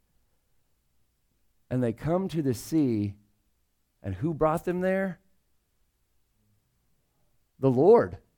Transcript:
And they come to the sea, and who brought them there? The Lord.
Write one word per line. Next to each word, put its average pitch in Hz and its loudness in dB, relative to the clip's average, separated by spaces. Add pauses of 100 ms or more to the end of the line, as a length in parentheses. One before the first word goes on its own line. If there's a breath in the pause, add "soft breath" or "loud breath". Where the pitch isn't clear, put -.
(1700)
And 127 -2
they 117 0
come 180 -2
to 156 -4
the 139 0
sea, 113 0 (880)
and 95 -8
who 156 -4
brought 156 -2
them 180 -4
there? 190 -4 (2500)
The 135 2
Lord. 127 4 (200)